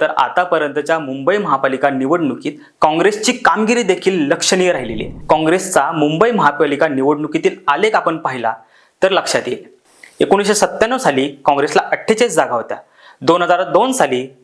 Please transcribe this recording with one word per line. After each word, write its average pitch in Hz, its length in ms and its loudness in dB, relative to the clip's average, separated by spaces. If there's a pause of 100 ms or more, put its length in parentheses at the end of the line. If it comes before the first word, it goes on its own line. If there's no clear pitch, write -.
तर 156 160 0
आतापर्यंतच्या 151 840 0
मुंबई 139 400 -2
महापालिका 139 520 0
निवडणुकीत 139 680 -2 (220)
काँग्रेसची 170 540 2
कामगिरी 220 480 0
देखील 185 380 0 (100)
लक्षणीय 180 420 2
राहिलेली 113 320 -4
आहे. - 240 -14
काँग्रेसचा 160 640 2
मुंबई 160 380 2
महापालिका 147 580 0
निवडणुकीतील 151 680 0 (120)
आलेख 190 260 0
आपण 165 240 0
पाहिला 120 360 -6 (480)
तर 185 80 2
लक्षात 147 360 0
येईल. 123 180 -8 (560)
एकोणीसशे 196 340 2
सत्त्याण्णव 220 440 0
साली 139 300 0 (160)
काँग्रेसला 147 480 0
अठ्ठेचाळीस 220 420 0
जागा 131 200 0
होत्या, 110 220 -6 (440)
दोन 175 220 2
हजार 175 200 2
दोन 214 300 2
साली 131 340 0 (180)